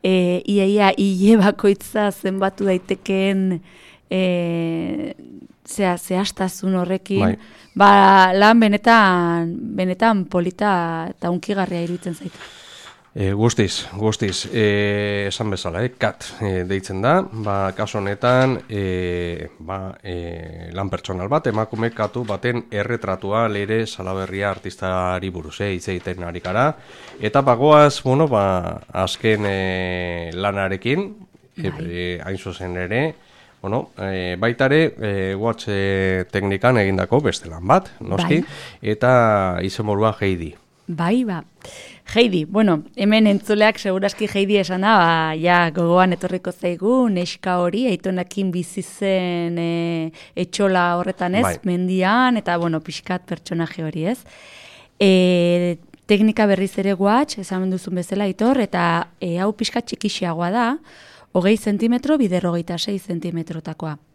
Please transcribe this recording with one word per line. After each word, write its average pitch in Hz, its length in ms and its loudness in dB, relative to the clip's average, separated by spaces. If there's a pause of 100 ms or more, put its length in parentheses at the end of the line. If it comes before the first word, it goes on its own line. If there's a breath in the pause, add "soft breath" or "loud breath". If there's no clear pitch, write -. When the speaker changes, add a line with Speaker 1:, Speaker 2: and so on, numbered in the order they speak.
Speaker 1:
e, 180 440 2
ia, 202 180 2
ia, 202 320 4
ile 196 400 6
bakoitza 202 720 2
zenbatu 190 540 -4
daitekeen, 190 960 0 (500 loud breath)
e, 170 1040 -2 (520)
zea-, 180 320 0
zehaztasun 190 760 -2
horrekin, 185 460 -2
Speaker 2:
Bai. 214 180 2 (360 loud breath)
Speaker 1:
ba, 202 180 8 (400)
lan 214 280 6
benetan, 185 920 4 (220)
benetan 185 500 0
polita 185 480 0 (400)
eta - 180 -4
hunkigarria 180 540 -2
iruditzen 175 300 -6
zait. - 280 -14 (680 loud breath)
Speaker 2:
E, 98 160 -2
guztiz, 104 640 0
guztiz, 104 560 -2
e, 104 760 0
esan 107 260 -4
bezala, 92 320 -4
eh, 123 80 -6
kat, - 300 -4 (180)
e, 92 240 -2
deitzen 95 320 -4
da, 143 220 2 (260)
ba, 98 300 0
kasu 107 240 -4
honetan, 120 560 2 (100)
e, 87 840 -4 (120)
ba, 95 400 -10
e, 85 720 -12
lan 95 160 -4
pertsonal 95 400 -6
bat, 151 160 0
emakume 110 480 -2
katu 113 320 -4
baten 113 380 -4 (100)
erretratua, 104 720 -2
Leire 107 400 -2
Salaberria 95 640 -6
artistari 92 800 -4
buruz, 82 300 -12
eh, 101 160 -2
hitz 85 180 -10
egiten 90 320 -8
ari 87 160 -10
gara, 117 300 0 (480 loud breath)
eta 139 200 0
bagoaz, 139 600 6
bueno, 135 240 2
ba, 95 540 0 (100)
azken, 104 560 0
e, 90 880 -4
lanarekin, 98 720 -2 (480)
e, 151 160 -6
Speaker 1:
Bai. 110 160 -10
Speaker 2:
e, 87 380 -6
hain 95 120 -6
zuzen 90 400 -10
ere, 98 280 -2 (580 soft breath)
bueno, 104 340 -6
e, 92 460 -6
baita 120 240 0
ere, 147 160 4 (160)
e, 104 140 -4 (240)
watch, 113 340 -4
e, 95 640 0
teknikan 101 500 2
egindako 98 480 2
beste - 180 -10
lan 82 160 -12
bat, 160 360 2
noski, 151 420 0
Speaker 1:
Bai. - 480 -10
Speaker 2:
eta 123 240 2 (480)
izenburua 104 560 0
Heidi. 87 380 -2 (300)
Speaker 1:
Bai, 180 380 -2
ba. 185 140 -6 (760 loud breath)
Heidi, 202 300 4
bueno, 196 380 2 (120)
hemen 214 320 4
entzuleak 208 540 2
seguraski 196 480 -2
Heidi 202 320 2
esan 185 240 -2
da, 214 160 6
ba, 165 120 4 (280)
ja, 175 320 4
gogoan 180 400 4
etorriko 180 400 -6
zaigu, 196 560 0
neska 180 540 -2
hori, 190 260 0
Aitonakin 185 640 -2
bizi 175 300 -6
zen, 175 720 -2
e, 170 540 -2 (260 loud breath)
etxola 180 600 0
horretan, 180 420 -2
ez? - 60 2
Speaker 2:
Bai. 175 80 0 (100)
Speaker 1:
Mendian, 185 720 2
eta, 175 240 -2
bueno, 160 240 -2
pixkat 180 400 -8
pertsonaje 165 640 -6
hori, 156 260 -6
ez? 254 60 -4 (840 loud breath)
E, 175 760 4 (260)
teknika 214 420 4
berriz 196 280 2 (100)
ere 196 80 0
watch, 208 480 0
esan 190 320 -4
duzun 185 240 -6
bezala, 196 320 -2
Aitor, 240 320 2
eta, 185 240 0 (320)
e, 170 240 -4
hau 208 160 0
pixkat - 320 -4
txikixiagoa 175 640 -4
da, 233 160 0 (640 loud breath)
hogei 190 240 2
zentimetro 240 640 0
bider 180 260 0
hogeita 170 300 -4
sei 196 220 -6
zentimetrotakoa. 160 1000 -8 (180)